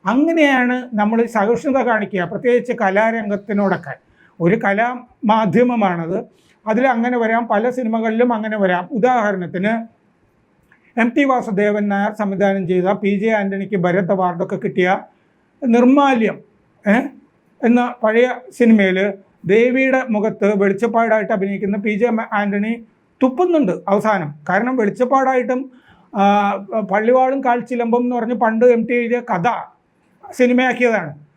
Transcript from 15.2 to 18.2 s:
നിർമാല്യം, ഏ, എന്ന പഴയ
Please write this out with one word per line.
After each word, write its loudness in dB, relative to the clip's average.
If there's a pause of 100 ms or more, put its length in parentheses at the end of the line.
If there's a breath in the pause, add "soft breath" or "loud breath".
നിർമാല്യം, 4 (560)
ഏ, 6 (720)
എന്ന 4 (220)
പഴയ 4 (300)